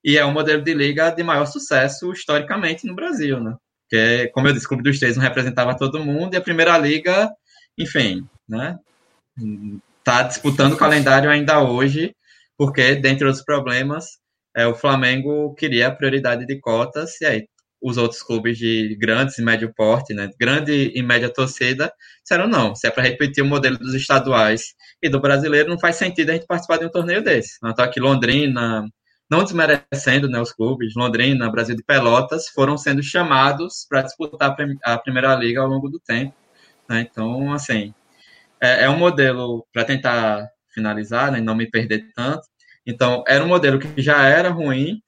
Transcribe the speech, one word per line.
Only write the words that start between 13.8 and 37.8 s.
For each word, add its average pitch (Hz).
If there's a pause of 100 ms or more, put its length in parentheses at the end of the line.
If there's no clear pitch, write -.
é, 117
o 117
Flamengo 139
queria 123
a 135
prioridade 127
de 135
cotas 131
e 160
aí 110 (340)
os 123
outros 117
clubes 113
de 110
grandes 120
e 117
médio 113
porte, 113
né, 101 (100)
grande 143
e 127
média 123
torcida, 131 (300)
disseram, 185
"Não, 123
se -
é 113
pra 127
repetir 139
o 139
modelo 135
dos 131
estaduais 127 (280)
e -
do 135
brasileiro, 147
não 175
faz 165
sentido 170
a -
gente 165
participar 170
de 165
um 165
torneio 175
desse." 135
Então, 117
aqui 123
Londrina, 123 (440)
não 165
desmerecendo, 143
né, 120
os 117
clubes, 117
Londrina, 120
Brasil 113
de 110
Pelotas, 135
foram 139
sendo 143
chamados 143
pra 135
disputar 143
a 135
prim-, 143
a 117
Primeira 131
Liga 120
ao 135
longo 135
do 143
tempo, 131 (520)
né? 113 (100)
Então, 123
assim, 110 (680)